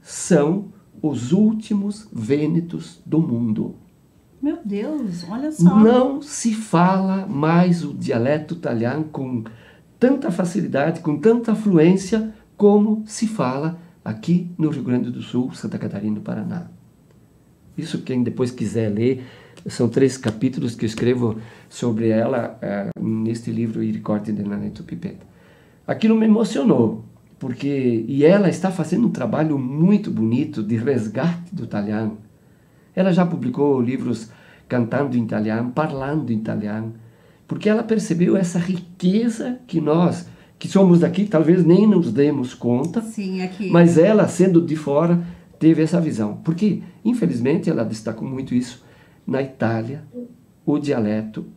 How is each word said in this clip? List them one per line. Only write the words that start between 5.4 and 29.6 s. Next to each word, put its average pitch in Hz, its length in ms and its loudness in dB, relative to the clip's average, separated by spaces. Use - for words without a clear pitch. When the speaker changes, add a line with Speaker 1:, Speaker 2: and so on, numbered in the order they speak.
Speaker 2:
só. 185 260 6
Speaker 1:
Não 254 440 6
se - 320 -4
fala 190 720 0
mais 170 580 2
o 143 80 -8
dialeto 131 640 -2
italiano 135 500 -4
com 127 400 -6
tanta 262 300 2
facilidade, 170 680 -2
com 147 180 -2
tanta 233 360 2
fluência, 196 800 2
como 208 500 4
se - 200 -6
fala 147 520 -2
aqui 170 540 -2
no 156 120 0
Rio 135 120 -6
Grande 120 280 -2
do 123 120 -10
Sul, 123 320 -4
Santa - 240 -8
Catarina 107 400 -6
e - 20 -10
Paraná. 113 460 -8
Isso - 260 -8
quem 123 200 -2
depois 123 280 -2
quiser 110 400 -4
ler, 123 340 -2
são 120 220 -2
três 131 300 2
capítulos 127 560 -4
que - 100 -6
eu - 20 0
escrevo 117 520 0
sobre 113 380 -2
ela, 113 520 0
eh, 101 300 -6
neste 113 500 -4
livro, 113 320 -4
I 110 100 -2
Ricordi 110 380 -6
del 101 160 -4
Naneto 101 380 -8
Pipetta. - 400 -12
Aquilo 220 280 2
me 220 120 2
emocionou, 208 800 2
porque, 127 680 -2
e 139 200 2
ela 190 240 6
está 190 200 -2
fazendo 180 360 0
um 175 40 2
trabalho 139 480 -2
muito 156 520 2